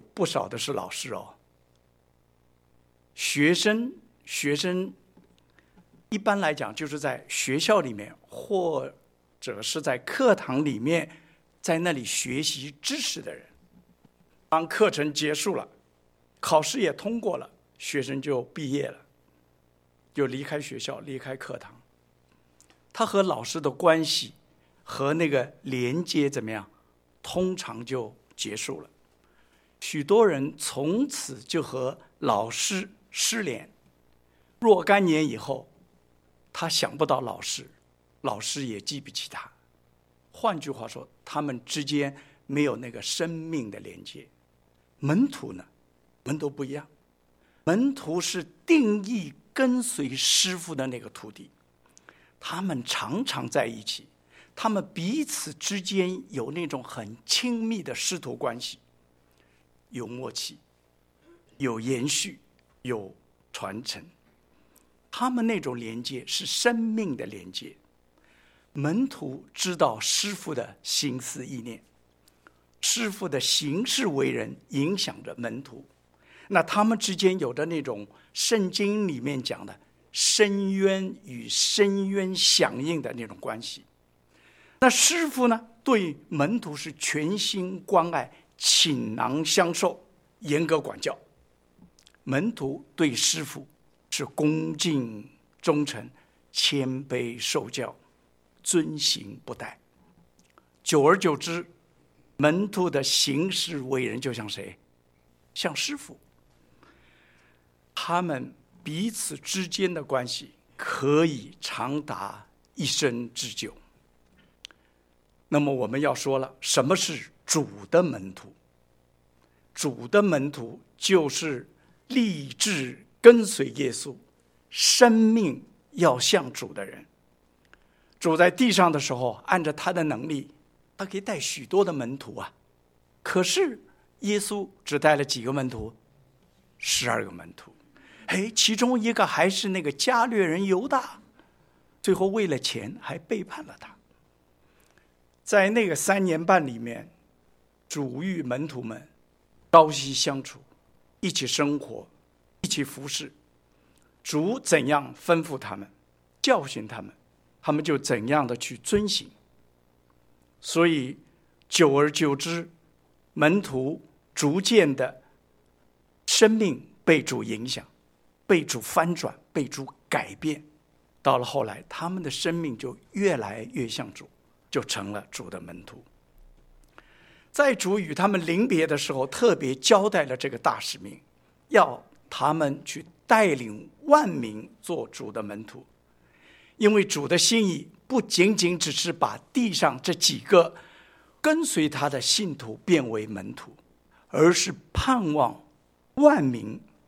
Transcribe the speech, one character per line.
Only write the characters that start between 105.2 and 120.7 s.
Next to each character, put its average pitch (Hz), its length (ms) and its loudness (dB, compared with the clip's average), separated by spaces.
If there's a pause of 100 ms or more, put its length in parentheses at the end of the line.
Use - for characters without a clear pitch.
像 165 220 -4
师 285 220 -4
傅。 - 200 -18 (1800)
他 175 220 -2
们 139 320 -4 (320)
彼 175 260 -4
此 - 280 -8
之 190 280 -6
间 180 260 -2
的 156 120 -8
关 127 240 -2
系 - 240 -10 (240)
可 147 480 2
以 139 380 -4
长 135 400 -4
达 98 440 -10 (280)
一 170 100 -4
生 120 480 -2
之 - 160 -8
久。 107 260 -10 (1700)
那 147 100 2
么 147 140 2
我 127 140 -2
们 120 120 -4
要 143 160 0
说 135 240 -2
了， 131 220 -6
什 - 240 2
么 151 100 2
是 170 360 -4 (160)
主 156 200 0 (240)
的 170 120 6
门 107 320 -6
徒？ - 180 -20 (1200)
主 120 340 -4
的 208 160 6
门 147 300 2
徒 120 260 -12 (200)